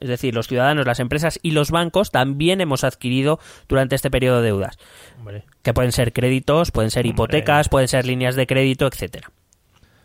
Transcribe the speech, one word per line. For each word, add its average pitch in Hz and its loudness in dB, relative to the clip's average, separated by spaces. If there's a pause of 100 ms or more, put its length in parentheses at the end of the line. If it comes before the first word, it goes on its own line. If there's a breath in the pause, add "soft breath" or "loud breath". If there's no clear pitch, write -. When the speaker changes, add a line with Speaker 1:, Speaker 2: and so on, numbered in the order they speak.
Speaker 1:
Es 135 -8
decir, 123 -4
los 117 -4
ciudadanos, 131 2
las 120 -2
empresas 147 -2
y 165 -2
los 147 0
bancos 170 0
también 143 0
hemos 147 -2
adquirido 135 0 (300 loud breath)
durante 135 0
este 135 -2
periodo 127 2
deudas. 101 0 (420 loud breath)
Speaker 2:
Hombre. 107 -16 (180)
Speaker 1:
Que 120 0
pueden 127 2
ser 120 0
créditos, 131 0
pueden 110 0
ser 127 -2
Speaker 2:
Hombre. 117 0
Speaker 1:
hipotecas, 123 2
pueden 135 2
ser 127 0
líneas 127 -2
de 131 0
crédito, 135 2
etcétera. - -10 (760 soft breath)